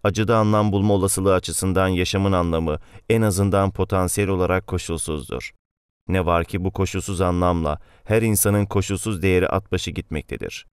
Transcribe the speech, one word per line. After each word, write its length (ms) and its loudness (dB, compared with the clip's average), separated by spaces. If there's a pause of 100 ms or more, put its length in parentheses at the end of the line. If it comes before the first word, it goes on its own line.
Acıda 340 2
anlam 340 4
bulma 220 4
olasılığı 400 2
açısından 540 0
yaşamın 440 0
anlamı 460 0 (300)
en 140 2
azından 480 2
potansiyel 600 -2
olarak 360 0
koşulsuzdur. 880 -8 (560)
Ne 180 0
var 180 2
ki 200 -6
bu 60 -2
koşulsuz 500 -4
anlamla 580 0 (260)
her 180 2
insanın 440 2
koşulsuz 560 -4
değeri 260 4
at 240 -4
başı 180 -4
gitmektedir. 760 -10 (120)